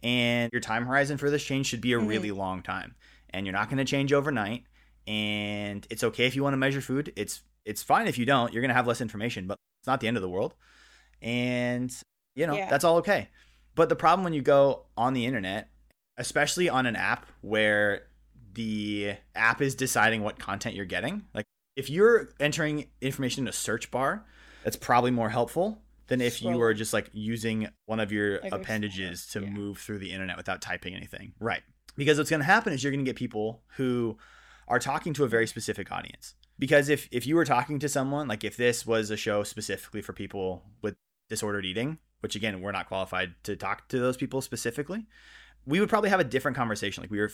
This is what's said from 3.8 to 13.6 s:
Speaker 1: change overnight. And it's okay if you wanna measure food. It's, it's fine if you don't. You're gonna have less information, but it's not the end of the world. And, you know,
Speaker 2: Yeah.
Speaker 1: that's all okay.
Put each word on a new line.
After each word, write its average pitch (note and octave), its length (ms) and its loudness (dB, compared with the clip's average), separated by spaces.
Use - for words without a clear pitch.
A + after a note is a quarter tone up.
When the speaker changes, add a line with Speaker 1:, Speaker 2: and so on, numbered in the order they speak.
Speaker 1:
change C#3 280 2
overnight. C3+ 500 0
And G#2 840 -4
it's A2 160 -6
okay A#2+ 220 2
if B2+ 80 -2
you C3+ 80 0
wanna C#3 140 2
measure C3+ 240 2
food. C3+ 360 -2
It's, - 260 -6
it's G#2+ 180 -8
fine G#3 240 4
if C3+ 100 -2
you A#2+ 80 0
don't. A#2+ 280 4
You're A#2 80 0
gonna C3 120 2
have A#2+ 140 4
less A#2 140 0
information, A2 460 -6
but G2 100 -4
it's - 60 -10
not C3 120 0
the A2 80 0
end A#2 100 2
of G#2 60 -2
the F#2 60 -2
world. G2+ 260 -2
And, B2 720 -2
you D#3 120 0
know, D3 80 0
Speaker 2:
Yeah. F#3+ 140 -4
Speaker 1:
that's D#3+ 160 4
all E3+ 120 8
okay. E3+ 320 0